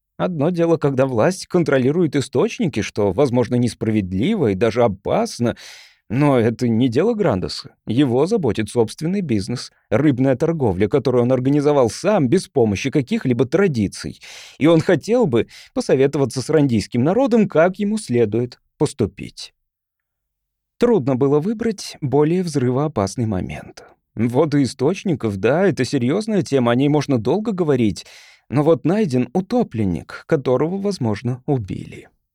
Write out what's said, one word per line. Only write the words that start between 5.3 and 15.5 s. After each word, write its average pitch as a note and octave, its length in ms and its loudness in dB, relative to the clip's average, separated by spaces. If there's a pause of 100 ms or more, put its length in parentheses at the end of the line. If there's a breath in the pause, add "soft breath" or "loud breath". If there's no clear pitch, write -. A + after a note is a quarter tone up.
но C#3 280 2
это A#2 300 0
не A#2 220 2
дело E3+ 240 0
Грандеса. A#2+ 640 -4 (120)
Его C3 400 2
заботит C#3 420 -2
собственный D#3 520 -2
бизнес, A#2+ 500 -4 (180)
рыбная C3+ 460 2
торговля, A#2+ 520 0
которую B2 360 2
он A#2+ 80 2
организовал C#3 580 2
сам, F3 380 0
без E3+ 200 0
помощи A2+ 440 0
каких-либо C3 540 0
традиций. B2 760 -2 (400 loud breath)
И C#3 80 2
он E3 140 6
хотел G#3 440 2
бы A#2 220 2 (260 loud breath)